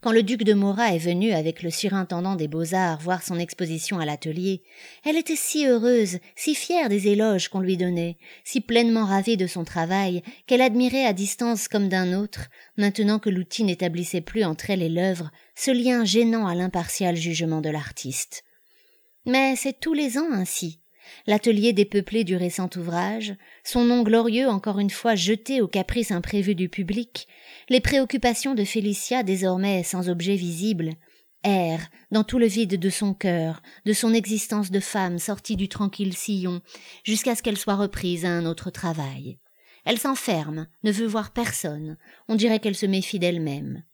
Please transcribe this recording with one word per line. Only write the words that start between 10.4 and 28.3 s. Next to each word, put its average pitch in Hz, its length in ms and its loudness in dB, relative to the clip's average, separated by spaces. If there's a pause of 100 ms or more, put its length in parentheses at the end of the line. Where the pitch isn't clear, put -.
qu'elle 254 160 4
admirait 254 420 2
à 214 80 4
distance 202 540 -2
comme 202 220 0
d'un 185 300 2
autre, - 300 -8 (260)
maintenant 208 440 2
que 214 100 -2
l'outil 185 360 -2
n'établissait 175 560 -2
plus 214 220 -2
entre 160 280 -2
elle 190 100 0
et 165 80 0
l'œuvre 175 400 0 (240)
ce - 160 -4
lien 247 340 4
gênant 226 440 2
à 175 80 0
l'impartial 180 600 -2
jugement 160 460 -2
de 156 80 -2
l'artiste. - 760 -8 (840)
Mais 269 280 4
c'est 262 240 -4
tous 320 140 -2
les 277 240 0
ans 320 140 0
ainsi. 180 480 -4 (460)
L'atelier 214 480 4
dépeuplé 202 500 2
du 180 140 0
récent 180 400 -2
ouvrage, 190 580 -4 (300)
son 240 180 2
nom 240 200 4
glorieux 226 440 4
encore 202 320 0
une 202 120 0
fois 226 240 0
jeté 220 440 0
au 202 80 2
caprice 214 440 -2
imprévu 190 440 0
du 175 140 -2
public, 196 580 -6 (420)
les 254 120 6
préoccupations 269 720 2